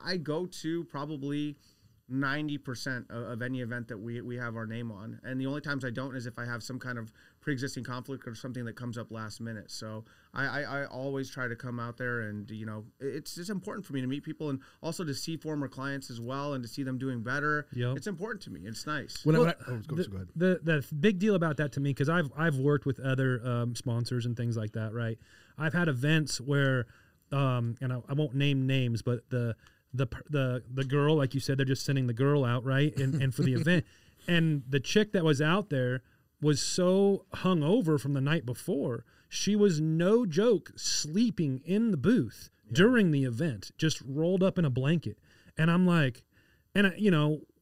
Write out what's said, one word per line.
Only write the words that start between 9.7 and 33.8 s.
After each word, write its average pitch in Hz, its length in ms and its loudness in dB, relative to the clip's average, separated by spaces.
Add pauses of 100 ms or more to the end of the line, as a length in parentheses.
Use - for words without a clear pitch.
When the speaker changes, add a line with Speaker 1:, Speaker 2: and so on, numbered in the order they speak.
Speaker 1:
So 110 340 -12 (300)
I, 127 100 -4
I, 131 160 -4 (220)
I - 40 -6
always 135 440 -6
try 127 180 -6
to 117 80 -8
come 120 240 -8
out 117 160 -8
there 120 260 -4
and, 104 280 -8
you 110 160 -10
know, 107 180 -10 (160)
i-, 123 60 -8
it's, 143 320 -8
it's 175 120 -10
important 202 360 -8
for 135 80 -10
me 139 60 -2
to 127 60 -2
meet 139 180 -4
people 156 260 -6
and 135 100 -4 (220)
also 165 220 -6
to 143 100 -4
see 160 220 -6
former 151 320 -6
clients 139 420 -8
as 120 100 -10
well 139 340 -6
and 127 80 -4
to 117 60 -8
see 143 140 -6
them 131 160 -4
doing 123 240 -4
better. 143 500 0
Speaker 2:
Yep. 123 240 0
Speaker 1:
It's - 100 -6
important 208 360 -6
to - 80 -14
me. 73 140 -12
It's 110 220 -10
nice. 151 380 -6
Speaker 3:
When 156 100 6
I, 160 40 6
Speaker 2:
Well, 165 80 8
Speaker 3:
when 170 80 2
I, - 160 -12
oh, 120 180 -4
go, 151 80 -4
Speaker 2:
the, 175 120 -2
Speaker 3:
go 98 80 -10
ahead. 92 200 -8
Speaker 2:
the, 180 260 4
the 156 200 2
th-, 147 180 -6
big 196 180 6
deal 208 160 4
about 165 220 2
that 147 160 -2
to - 80 -4
me, 139 140 0
'cause 139 140 0
I've, 165 280 2
I've 156 220 2
worked 143 260 4
with 135 160 -2
other, 131 460 0
um, 120 280 -2
sponsors 120 520 -2
and 120 100 -2
things 120 200 -2
like 110 160 -4
that, 110 200 -4
right? 113 260 -4 (400)
I've 156 160 -2
had 175 140 2
events 147 520 2
where, 135 460 2 (460)
um, 127 480 2
and 127 120 -4
I, 123 160 -6
I - 60 -4
won't 143 200 0
name 139 320 2
names, 127 360 2
but 120 280 -2
the, 120 260 0 (380)
the 131 120 0
per-, - 240 -8
the, 127 320 0 (100)
the 131 120 -2
girl, 143 320 4
like 139 180 2
you 139 60 0
said, 135 180 0
they're 135 80 2
just 131 180 0
sending 135 220 2
the 120 80 0
girl 139 300 4
out, 120 200 0
right? 135 320 2
And, 135 240 0
and 135 140 0
for 143 80 0
the 131 120 4
Speaker 3:
<laughs> 123 60 2
Speaker 2:
event. 165 240 4 (440)